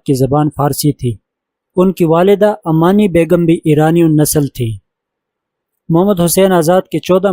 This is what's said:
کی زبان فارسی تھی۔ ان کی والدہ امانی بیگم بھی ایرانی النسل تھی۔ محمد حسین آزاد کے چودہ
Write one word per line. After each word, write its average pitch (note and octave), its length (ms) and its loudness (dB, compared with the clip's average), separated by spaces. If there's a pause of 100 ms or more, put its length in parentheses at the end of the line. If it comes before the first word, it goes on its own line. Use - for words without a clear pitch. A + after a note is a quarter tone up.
کی C#3+ 100 -2
زبان C3+ 420 -2
فارسی C#3+ 360 -2
تھی۔ A#2+ 240 -6 (600)
ان F#3 160 0
کی F3 120 -2
والدہ F#3+ 500 2 (100)
امانی F3+ 440 2
بیگم E3+ 360 0
بھی E3 100 2
ایرانی D#3+ 480 0
النسل D3+ 440 0
تھی۔ A2+ 320 -8 (1080)
محمد F3+ 360 0
حسین F#3+ 280 2
آزاد F3 300 0
کے - 160 -8
چودہ F#3 340 -2